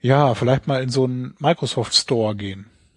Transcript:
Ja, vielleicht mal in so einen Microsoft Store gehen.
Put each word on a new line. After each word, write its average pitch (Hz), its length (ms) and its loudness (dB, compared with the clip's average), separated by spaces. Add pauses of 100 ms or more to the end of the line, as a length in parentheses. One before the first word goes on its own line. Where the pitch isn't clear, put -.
Ja, 135 320 4
vielleicht 127 320 0
mal 135 160 -2
in 127 80 -4
so 131 140 0
einen 127 340 -4
Microsoft 143 560 -2
Store 110 420 0
gehen. 98 300 -10 (320)